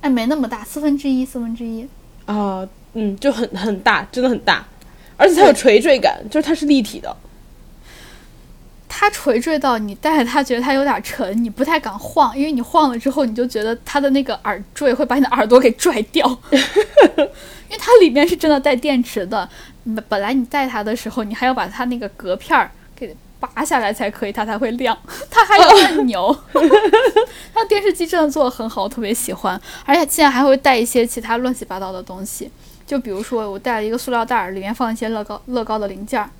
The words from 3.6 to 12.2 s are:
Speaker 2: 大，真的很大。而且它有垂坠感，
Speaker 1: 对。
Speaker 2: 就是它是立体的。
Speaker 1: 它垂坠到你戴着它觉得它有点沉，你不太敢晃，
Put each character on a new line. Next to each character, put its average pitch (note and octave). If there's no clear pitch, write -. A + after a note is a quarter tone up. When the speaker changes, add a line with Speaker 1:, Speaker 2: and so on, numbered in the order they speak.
Speaker 2:
大， G3
真 B3
的 C4
很 A#3+
大。 -
而 D4
且 F4+
它 F#4
有 D4+
垂 A3+
坠 C4+
感， G1+
Speaker 1:
对。 G#3+
Speaker 2:
就 -
是 -
它 D#4+
是 D4+
立 C#4
体 -
的。 -
Speaker 1:
它 -
垂 B3
坠 D#4
到 B3+
你 G#3
戴 D#4
着 A#3+
它 C#4+
觉 C4
得 A#3+
它 C4+
有 C#4
点 C4
沉， G#3
你 A#3
不 A#3+
太 D#4
敢 G#3
晃， C4